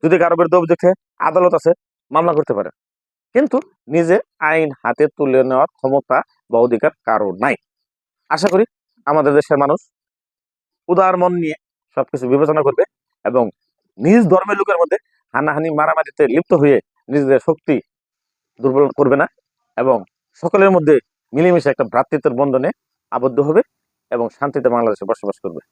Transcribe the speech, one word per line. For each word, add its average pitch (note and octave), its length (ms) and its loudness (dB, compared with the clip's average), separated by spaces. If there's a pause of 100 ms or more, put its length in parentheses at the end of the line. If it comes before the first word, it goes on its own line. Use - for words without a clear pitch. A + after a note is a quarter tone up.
যদি E3 160 2
কারো E3+ 160 2
বিরুদ্ধে E3+ 220 0
অভিযোগ E3+ 240 0
থাকে, F3+ 120 2 (260)
আদালত F3 340 2
আছে, E3 180 0 (400)
মামলা D#3+ 220 0
করতে D3 200 -4
পারেন। G2 180 -6 (640)
কিন্তু B3+ 240 0 (300)
নিজে E3 320 0 (200)
আইন D#3 320 -2
হাতে C3 360 -2
তুলে C3 360 0
নেওয়ার C3 240 0
ক্ষমতা C3+ 540 -2 (300)
বা A#2 80 0
অধিকার A#2+ 320 0 (140)
কারো G#2 260 -2
নাই। G#2+ 240 -2 (760)
আশা D#3 180 -2
করি G3 180 2 (400)
আমাদের D3 280 0
দেশের D3 240 2
মানুষ C#3+ 220 0 (1080)
উদার F#3 300 2
মন F3+ 160 0
নিয়ে D#3+ 220 -6 (400)
সবকিছু B2+ 340 -6
বিবেচনা D3+ 320 0
করবে C#3 220 0 (420)
এবং A#2 240 -2 (480)
নিজ G3 300 4
ধর্মের F#3+ 300 0
লোকের G3+ 180 -2
মধ্যে E3+ 220 0 (360)
হানাহানি, D3+ 360 -2
মারামারিতে D#3 580 -2
লিপ্ত D#3 260 0
হয়ে C#3+ 260 4 (300)
নিজেদের C3+ 300 0
শক্তি D#3 400 -2 (840)
দুর্বল C3+ 360 2
করবে C3 180 2
না D#3 120 0 (500)
এবং A#2+ 260 0 (320)
সকলের F#3+ 360 2
মধ্যে D#3 280 2 (340)
মিলেমিশে E3 360 2
একটা C3+ 140 -2
ভ্রাতৃত্বের C3+ 500 -2
বন্ধনে C3+ 360 0 (420)
আবদ্ধ B2 280 -2
হবে D#3 220 0 (500)
এবং A#2 180 -4
শান্তিতে C#3 400 -4
বাংলাদেশে A#2 360 -2
বসবাস G2+ 340 -6
করবে। E2+ 200 -10 (120)